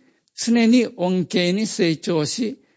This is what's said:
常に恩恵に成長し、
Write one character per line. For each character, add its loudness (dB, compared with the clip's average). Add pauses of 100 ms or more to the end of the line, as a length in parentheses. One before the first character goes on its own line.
(360)
常 2
に 4
恩 0
恵 0
に -2
成 -2
長 -2
し、 -6 (140)